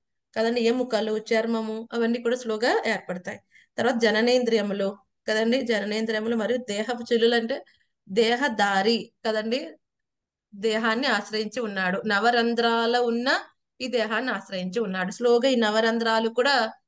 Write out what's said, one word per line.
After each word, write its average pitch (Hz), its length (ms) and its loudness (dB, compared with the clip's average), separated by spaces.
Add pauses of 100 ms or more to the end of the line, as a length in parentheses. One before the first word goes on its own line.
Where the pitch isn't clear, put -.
(360)
కదండి, 233 240 0
ఎముకలు, 226 580 0
చర్మము, 220 760 -2
అవన్నీ 233 300 0
కూడా 240 140 0
స్లోగా 240 500 0
ఏర్పడతాయి. 190 540 -6 (380)
తర్వాత 233 160 0
జననేంద్రియములు 220 1040 2 (320)
కదండి, 226 340 2
జననేంద్రియములు 220 760 -2
మరియు 226 200 0
దేహపు 226 460 -4 (100)
చిల్లులు 233 220 4
అంటే 233 300 -2 (440)
దేహదారి 214 1040 2 (140)
కదండి, 226 440 -2 (840)
దేహాన్ని 220 520 0
ఆశ్రయించి 214 540 -2
ఉన్నాడు, 190 460 -2
నవరంధ్రాల 233 920 2
ఉన్న 247 440 0 (400)
ఈ 254 60 -6
దేహాన్ని 226 440 -2
ఆశ్రయించి 190 500 -6
ఉన్నాడు. 190 300 -4
స్లోగా 240 380 2
ఈ 262 80 4
నవరంధ్రాలు 226 720 2
కూడా 240 440 2 (160)